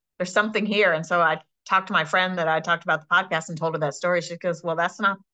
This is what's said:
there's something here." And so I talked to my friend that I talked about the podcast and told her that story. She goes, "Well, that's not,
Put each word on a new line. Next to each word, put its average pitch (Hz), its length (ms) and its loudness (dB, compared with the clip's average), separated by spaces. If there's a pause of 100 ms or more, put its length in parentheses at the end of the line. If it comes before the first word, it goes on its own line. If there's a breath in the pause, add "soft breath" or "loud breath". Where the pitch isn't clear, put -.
(180)
there's 180 160 -6
something 220 320 0
here." 208 280 4
And 160 120 -2
so 175 160 2
I 160 200 2 (240)
talked 190 220 2
to 202 60 -6
my 165 120 2
friend 185 320 0
that 165 100 0
I 160 120 2
talked 170 240 -2
about 160 180 0
the - 60 -20
podcast 180 420 0
and 165 80 -8
told 160 180 -2
her 160 40 -4
that 147 140 -2
story. 175 280 0
She 165 160 -10
goes, 170 260 -6
"Well, 165 120 -4
that's 170 240 -2
not, 196 180 0 (160)